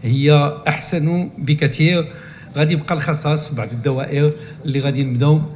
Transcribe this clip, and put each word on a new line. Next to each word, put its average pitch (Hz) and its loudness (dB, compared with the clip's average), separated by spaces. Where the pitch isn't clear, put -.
هي 143 4
أحسن 165 0
بكثير. 156 2
غادي 156 2
يبقى 165 -2
الخصاص 151 -2
في - -8
بعض 107 -6
الدوائر 139 0
اللي 139 0
غادي 135 0
نبداو 139 2